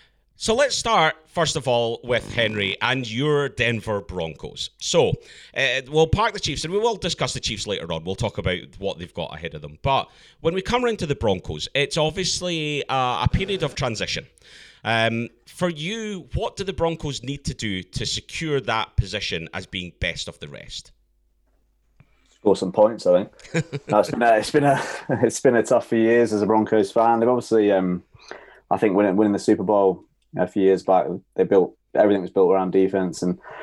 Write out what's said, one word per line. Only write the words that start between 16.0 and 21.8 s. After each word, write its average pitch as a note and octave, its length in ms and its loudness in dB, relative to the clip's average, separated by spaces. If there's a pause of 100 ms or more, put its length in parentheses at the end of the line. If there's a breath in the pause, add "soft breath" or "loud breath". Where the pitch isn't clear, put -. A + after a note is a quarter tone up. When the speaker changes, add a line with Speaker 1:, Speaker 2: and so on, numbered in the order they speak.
Speaker 1:
what G#3+ 220 -4
do G3+ 80 -8
the F#3 100 -6
Broncos D#3+ 480 -4
need C#3 240 -10
to D3 80 -6
do F#2+ 300 -6
to - 200 -10
secure C#3+ 580 -4
that A2+ 340 -2
position F#2 580 -2
as F#2 140 -10
being F2+ 320 -8
best - 280 -6
of - 120 -16
the D2+ 80 -14
rest? - 440 -16 (1400)